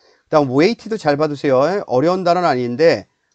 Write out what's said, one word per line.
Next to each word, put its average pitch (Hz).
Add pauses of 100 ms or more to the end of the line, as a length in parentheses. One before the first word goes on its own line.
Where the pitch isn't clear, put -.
(260)
그다음 143
weight도 208
잘 147
봐두세요. 147
어려운 170
단어는 175
아닌데 123 (280)